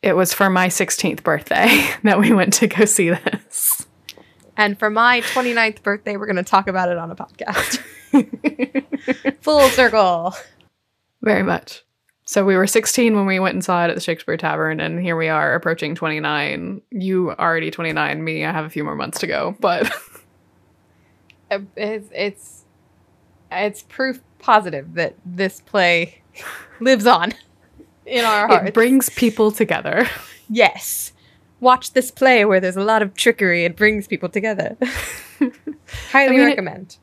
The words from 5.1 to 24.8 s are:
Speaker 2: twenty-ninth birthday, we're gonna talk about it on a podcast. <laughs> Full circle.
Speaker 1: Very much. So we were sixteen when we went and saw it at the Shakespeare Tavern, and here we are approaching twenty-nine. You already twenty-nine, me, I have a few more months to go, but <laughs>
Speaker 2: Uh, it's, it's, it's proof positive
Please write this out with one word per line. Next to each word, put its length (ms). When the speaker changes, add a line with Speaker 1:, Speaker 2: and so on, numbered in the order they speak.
Speaker 2:
twenty-ninth 640
birthday, 320
we're 120
gonna 160
talk 260
about 200
it 80
on 140
a 40
podcast. 640
<laughs> 1300
Full 280
circle. 640
Speaker 1:
Very 220
much. 400
So 220
we 100
were 120
sixteen 500
when 80
we 140
went 160
and 100
saw 180
it 60
at 60
the 60
Shakespeare 360
Tavern, 420
and 220
here 160
we 100
are 280
approaching 380
twenty-nine. 960
You 420
already 380
twenty-nine, 540
me, 220
I 80
have 100
a 60
few 160
more 100
months 240
to 80
go, 320
but 380
<laughs> 40
Speaker 2:
Uh, 80
it's, 400
it's, 500
it's 320
proof 380
positive 540